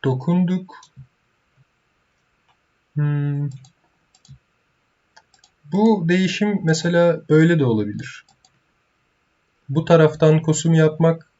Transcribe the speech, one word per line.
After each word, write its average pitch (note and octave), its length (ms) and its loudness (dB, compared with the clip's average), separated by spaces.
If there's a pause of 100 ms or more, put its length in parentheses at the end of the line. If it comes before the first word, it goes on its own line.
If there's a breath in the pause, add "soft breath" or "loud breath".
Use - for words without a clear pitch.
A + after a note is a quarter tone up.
Dokunduk. F3 760 -2 (2250)
Hmm. C#3+ 540 -4 (2250)
Bu G3+ 360 2
değişim F#3+ 560 -2
mesela E3+ 640 0
böyle D#3+ 300 4
de C#3+ 60 2
olabilir. G#2+ 600 -6 (1400)
Bu D3+ 160 -2
taraftan D#3 580 4
kosum D#3+ 320 0
yapmak E3 640 0